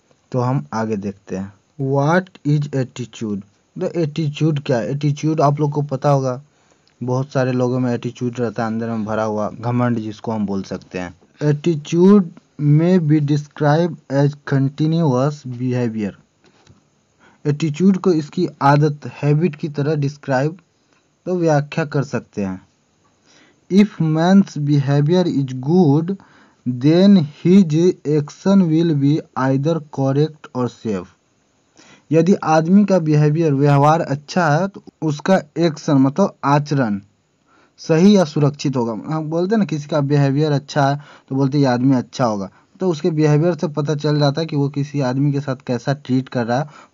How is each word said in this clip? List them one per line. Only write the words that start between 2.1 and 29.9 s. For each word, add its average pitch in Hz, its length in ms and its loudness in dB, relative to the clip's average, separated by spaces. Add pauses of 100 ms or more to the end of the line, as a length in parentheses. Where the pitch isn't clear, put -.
is 147 160 0
attitude? 120 760 -6 (400)
तो 185 60 -4
attitude 151 720 -4
क्या 123 180 -2
है? 107 120 -4
Attitude 147 500 -2
आप 147 200 2
लोग 147 120 -2
को 147 100 -2
पता 143 280 -2
होगा, 135 320 -2 (600)
बहुत 127 300 -4
सारे 127 200 0
लोगों 127 280 0
में 123 140 -2
attitude 117 440 -6
रहता 117 240 -4
है, 113 40 -2
अंदर 113 220 -6
में 110 160 -6
भरा 110 200 -2
हुआ 107 260 -4
घमंड 120 480 -2
जिसको 110 340 -8
हम 107 140 -2
बोल 98 160 -4
सकते 92 360 -12
हैं। 87 160 -10 (280)
Attitude 165 800 2 (400)
may 160 360 4
be 151 220 2
described 147 760 0 (160)
as 143 180 2 (220)
continuous 147 960 0
behavior। 120 640 -4 (1400)
Attitude 160 520 0
को 190 140 0
इसकी 160 360 -2 (140)
आदत, 147 440 2
habit 147 500 -2
की 165 120 -8
तरह 143 260 -4
describe, 139 640 -4 (680)
तो 180 80 -4
व्याख्या 156 500 0
कर 147 180 -2
सकते 107 420 -6
हैं। 92 240 -8 (1040)
If 202 140 6
man's 165 720 2
behavior 147 680 2
is 131 440 -4
good, 170 460 2 (520)
then 160 560 4 (220)
his 175 460 4 (280)
action 190 420 0
will 165 400 2
be 143 140 4 (220)
either 156 420 0 (200)